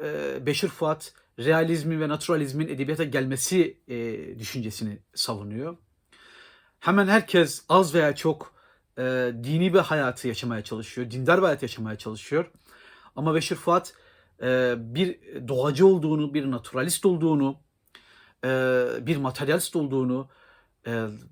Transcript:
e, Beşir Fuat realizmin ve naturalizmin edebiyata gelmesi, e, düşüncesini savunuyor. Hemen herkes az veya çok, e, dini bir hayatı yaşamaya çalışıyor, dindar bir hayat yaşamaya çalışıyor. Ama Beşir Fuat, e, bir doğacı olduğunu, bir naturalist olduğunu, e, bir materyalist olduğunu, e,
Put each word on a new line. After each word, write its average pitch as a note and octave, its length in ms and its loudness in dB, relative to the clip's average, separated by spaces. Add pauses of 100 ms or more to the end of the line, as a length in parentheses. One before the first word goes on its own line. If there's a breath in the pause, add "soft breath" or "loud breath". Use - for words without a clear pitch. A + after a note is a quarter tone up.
e, D3 420 -6
Beşir D3+ 220 0
Fuat D#3 460 -4 (260 soft breath)
realizmin D#3+ 640 2
ve D3+ 80 -2
naturalizmin D3+ 580 -2
edebiyata D3 360 -4
gelmesi, C#3 840 0
e, A#2 520 -8
düşüncesini G#2+ 600 -8 (140)
savunuyor. A2+ 640 -6 (1040 loud breath)
Hemen G3 280 4
herkes G3 640 4
az E3+ 260 6
veya D3+ 200 4
çok, - 380 -2 (440 soft breath)
e, B2+ 340 -2 (120)
dini E3 300 2
bir F#3+ 60 8
hayatı C#3+ 480 0
yaşamaya A2+ 360 -4
çalışıyor, A2+ 480 -8
dindar B2+ 260 2
bir F#3 60 4
hayat D3 180 2
yaşamaya A2 360 -8
çalışıyor. C#3 540 -4 (640 loud breath)
Ama D#3 200 0
Beşir D#3+ 200 -2
Fuat, C3 380 0 (480 soft breath)
e, B2+ 360 0
bir B2+ 420 -4 (280)
doğacı C#3 400 4
olduğunu, D3+ 460 4
bir C#3 180 0
naturalist C3 540 -4
olduğunu, D#3 520 2 (880 soft breath)
e, C3 40 0 (520)
bir D3 160 0
materyalist C#3 580 -2
olduğunu, C3+ 540 0 (580 soft breath)
e, A2+ 180 -4 (260)